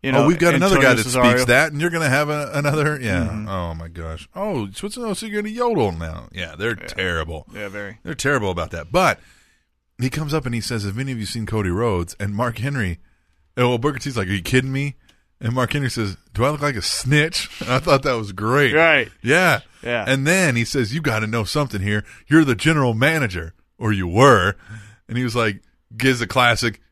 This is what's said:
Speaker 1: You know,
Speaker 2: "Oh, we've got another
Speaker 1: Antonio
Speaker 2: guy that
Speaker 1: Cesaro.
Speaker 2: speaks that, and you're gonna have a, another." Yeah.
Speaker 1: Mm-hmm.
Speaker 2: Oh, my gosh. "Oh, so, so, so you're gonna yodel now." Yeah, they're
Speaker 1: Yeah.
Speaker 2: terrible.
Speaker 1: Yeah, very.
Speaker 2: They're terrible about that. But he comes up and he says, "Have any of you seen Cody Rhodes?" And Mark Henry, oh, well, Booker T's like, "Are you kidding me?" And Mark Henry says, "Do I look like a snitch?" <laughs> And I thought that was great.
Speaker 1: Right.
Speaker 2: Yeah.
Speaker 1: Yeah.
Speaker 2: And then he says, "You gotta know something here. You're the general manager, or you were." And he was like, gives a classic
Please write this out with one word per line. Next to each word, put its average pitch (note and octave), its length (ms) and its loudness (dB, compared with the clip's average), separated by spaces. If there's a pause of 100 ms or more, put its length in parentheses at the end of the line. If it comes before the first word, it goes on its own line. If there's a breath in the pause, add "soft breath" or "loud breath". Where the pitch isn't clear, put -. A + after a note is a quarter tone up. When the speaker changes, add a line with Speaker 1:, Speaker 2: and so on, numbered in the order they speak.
Speaker 1:
You C3+ 80 0
know, C#3 140 6
Speaker 2:
"Oh, - 20 6
we've E3 100 4
got E3 160 4
another F3+ 220 4
Speaker 1:
Antonio C3+ 220 6
Speaker 2:
guy A2+ 40 0
that A2 60 -4
Speaker 1:
Cesaro. B2 240 4
Speaker 2:
speaks B2 140 4
that, C#3 260 4
and C#3+ 100 -4
you're F3 80 2
gonna E3 200 0
have D3 200 2
a, D3 240 -4
another." D3 480 0
Yeah. F#2+ 220 -2
Speaker 1:
Mm-hmm. G#2+ 260 -6
Speaker 2:
Oh, F2 240 -6
my D#2+ 140 -10
gosh. E2 480 -12
"Oh, F3+ 360 -6
so, F#3+ 160 -12
so, A3 280 -6
so A3 100 -10
you're G#3 160 -6
gonna G#3+ 120 -6
yodel A3 400 0
now." D#2+ 380 -10
Yeah, E2 260 -10
they're A2 220 -2
Speaker 1:
Yeah. - 80 -14
Speaker 2:
terrible. D#2+ 640 -4
Speaker 1:
Yeah, G2+ 160 -12
very. G2+ 340 -14
Speaker 2:
They're E3 100 -10
terrible C3 380 0
about E2+ 200 -4
that. E2 200 -10
But D#3 280 2 (800 soft breath)
he B2 120 0
comes D3+ 220 -6
up D#3 120 -2
and A#2+ 80 -4
he A#2 80 -4
says, A2 220 -6
"Have G2+ 160 -4
any C3+ 120 -4
of A#2+ 80 -6
you G#2 60 -6
seen A2 220 -6
Cody G#2 240 -2
Rhodes?" F#2 480 -2
And G2+ 160 -6
Mark A#2 240 -4
Henry, A2+ 400 -4 (580)
oh, B2 120 4
well, B2 100 0
Booker C#3 180 -2
T's C3 200 -6
like, G2 100 -2
"Are F#2 60 -2
you F#2+ 100 -2
kidding B2+ 280 2
me?" C#3 240 -4 (460)
And A2+ 120 -2
Mark B2+ 200 0
Henry C#3 160 0
says, G2+ 280 -4 (180)
"Do A#2 100 2
I C#3+ 40 4
look D3 120 -4
like C#3+ 140 -2
a G2 80 -6
snitch?" - 720 0
<laughs> - 60 -16
And A#2+ 100 -4
I C3 80 2
thought C#3+ 240 2
that C#3 140 0
was G#2 140 -6
great. A#2 440 2
Speaker 1:
Right. D#3 340 4 (140)
Speaker 2:
Yeah. D3+ 380 2 (200)
Speaker 1:
Yeah. A2+ 260 -2
Speaker 2:
And C3+ 200 0
then E3+ 280 2
he A#2 100 0
says, A#2+ 280 -2
"You E3 80 -6
gotta A2 240 -2
know A2 200 -2
something A#2 360 -4
here. G#2 220 -2 (240 loud breath)
You're D#3 180 6
the C3 100 2
general C#3 380 2
manager, A2 640 0 (240)
or A2 120 -2
you F#2+ 160 0
were." G2+ 460 6 (560 loud breath)
And A#2 80 -6
he B2+ 60 -2
was A#2 120 -4
like, A2 260 0 (360)
gives B2 240 2
a A#2 60 -4
classic A#2+ 520 2 (120)